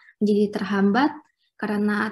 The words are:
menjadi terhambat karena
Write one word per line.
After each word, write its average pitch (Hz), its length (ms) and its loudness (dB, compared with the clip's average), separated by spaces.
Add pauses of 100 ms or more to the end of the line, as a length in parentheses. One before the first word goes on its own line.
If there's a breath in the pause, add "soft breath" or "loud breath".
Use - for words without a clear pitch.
(220 loud breath)
menjadi 208 400 0
terhambat 202 480 2 (480)
karena 208 540 -2